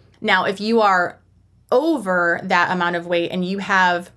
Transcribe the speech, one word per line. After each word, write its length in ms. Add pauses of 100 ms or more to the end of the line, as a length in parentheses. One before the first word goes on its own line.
(200)
Now, 240
if 160
you 200
are 380 (540)
over 680
that 280
amount 260
of 100
weight 240
and 140
you 140
have 580